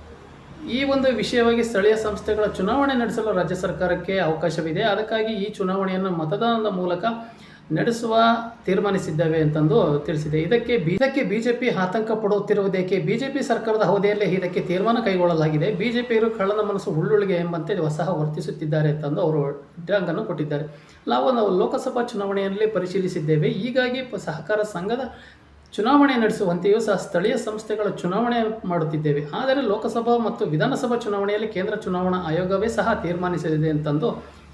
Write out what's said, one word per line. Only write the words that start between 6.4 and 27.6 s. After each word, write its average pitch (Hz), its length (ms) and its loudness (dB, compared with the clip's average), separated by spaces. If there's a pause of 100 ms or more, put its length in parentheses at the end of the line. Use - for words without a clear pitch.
ಮೂಲಕ 180 380 -2 (680)
ನಡೆಸುವ 226 460 0 (460)
ತೀರ್ಮಾನಿಸಿದ್ದೇವೆ 170 760 0
ಅಂತಂದು 156 580 4
ತಿಳಿಸಿದೆ. 151 420 -2
ಇದಕ್ಕೆ 233 360 0
ಬಿ-, 175 180 0
ಇದಕ್ಕೆ 269 280 2
ಬಿ 202 180 -2
ಜೆ 240 120 2
ಪಿ 240 180 0
ಆತಂಕ 185 400 0
ಪಡುತ್ತಿರುವುದೇಕೆ? 196 880 0
ಬಿ 185 200 0
ಜೆ 269 100 -4
ಪಿ 269 140 -2
ಸರ್ಕಾರದ 220 420 0
ಅವಧಿಯಲ್ಲೇ 202 400 2
ಇದಕ್ಕೆ 180 360 0
ತೀರ್ಮಾನ 190 440 0
ಕೈಗೊಳ್ಳಲಾಗಿದೆ. 170 720 2
ಬಿ 214 160 -2
ಜೆ 240 120 0
ಪಿಯರು 226 280 2
ಕಳ್ಳನ 202 400 0
ಮನಸ್ಸು 196 200 -4
ಉಳ್ಳುಳ್ಳಿಗೆ 190 440 0
ಎಂಬಂತೆ 170 640 -2
ಸಹ 170 240 -2
ವರ್ತಿಸುತ್ತಿದ್ದಾರೆ 151 680 -2
ಅಂತಂದು 147 320 -2
ಅವರು 151 480 0 (200)
ಟಾಂಗನ್ನು 180 360 0
ಕೊಟ್ಟಿದ್ದಾರೆ. 147 400 -4 (440)
"ನಾವು 233 500 2
ಲೋಕಸಭಾ 240 440 0
ಚುನಾವಣೆಯಲ್ಲಿ 196 640 -2
ಪರಿಶೀಲಿಸಿದ್ದೇವೆ, 180 800 0
ಹೀಗಾಗಿ 247 540 -2
ಪ-, 233 140 -10
ಸಹಕಾರ 175 460 -2
ಸಂಘದ 208 380 -4 (720)
ಚುನಾವಣೆ 269 440 4
ನಡೆಸುವಂತೆಯೂ 202 640 2
ಸಹ 214 140 2
ಸ್ಥಳೀಯ 196 420 0
ಸಂಸ್ಥೆಗಳ 214 520 -4